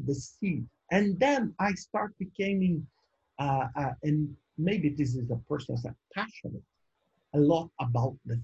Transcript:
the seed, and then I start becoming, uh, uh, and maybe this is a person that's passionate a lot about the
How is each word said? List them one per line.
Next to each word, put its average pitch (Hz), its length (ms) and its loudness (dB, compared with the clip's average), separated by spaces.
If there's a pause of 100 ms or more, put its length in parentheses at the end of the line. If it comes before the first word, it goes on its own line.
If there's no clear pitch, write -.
the 143 80 0
seed, 151 500 -4 (260)
and 196 280 4
then 254 400 4
I 196 140 2
start 214 440 -6
becoming, 185 720 0 (500)
uh, 135 380 0
uh, 139 160 -2 (100)
and 151 340 0 (220)
maybe 165 320 2
this 131 260 0
is 123 160 -4
a 120 60 0 (120)
person 139 340 -4
that's 120 120 -10 (180)
passionate - 480 -8 (720)
a 147 60 4
lot 165 300 4 (100)
about 120 360 0 (100)
the 117 180 -4